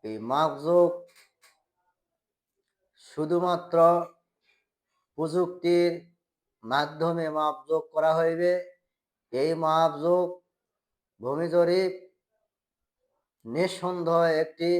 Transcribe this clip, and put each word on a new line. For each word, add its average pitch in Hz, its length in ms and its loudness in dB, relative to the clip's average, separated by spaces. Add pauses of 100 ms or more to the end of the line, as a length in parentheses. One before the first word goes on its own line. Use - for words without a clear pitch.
এই 110 160 -10
মাপজোক 151 720 2 (2000)
শুধুমাত্র 170 800 -2 (1400)
প্রযুক্তির 175 800 0 (680)
মাধ্যমে 156 680 -2
মাপজোক 151 640 -4
করা 160 220 2
হইবে। 165 380 2 (800)
এই 147 220 0
মাপজোক 160 760 0 (920)
ভূমি 143 280 -6
জরিপ 175 440 2 (1500)
নিঃসন্দেহ 170 760 -2 (220)
একটি 170 380 -4